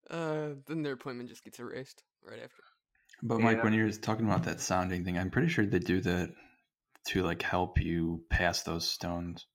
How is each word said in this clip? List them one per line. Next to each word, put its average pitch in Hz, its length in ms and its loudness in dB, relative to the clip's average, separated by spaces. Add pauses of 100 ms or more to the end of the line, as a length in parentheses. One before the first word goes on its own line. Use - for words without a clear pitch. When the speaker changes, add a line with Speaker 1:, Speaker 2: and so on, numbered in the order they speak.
Speaker 1:
Uh, 156 400 -2 (180)
then 156 160 -2
their 143 100 -2
appointment 123 360 -8
just - 140 -20
gets - 160 -20
erased 123 440 -10 (200)
right - 180 -14
after. - 220 -18 (580)
Speaker 2:
But 113 200 0
Mike, 113 160 6
Speaker 3:
Yeah. 113 60 0
Speaker 2:
when 110 100 4
you're 110 180 4
talking 110 340 -2
about 92 180 4
that 85 180 -4
sounding 92 420 0
thing, 90 140 0
I'm 92 120 0
pretty 151 200 2
sure 110 160 2
they 113 140 2
do 92 220 2
that 87 280 0 (800)
to, 92 160 0
like, 85 180 0
help 90 400 2
you 85 480 0
pass - 340 2
those 82 240 -2
stones. 87 680 -6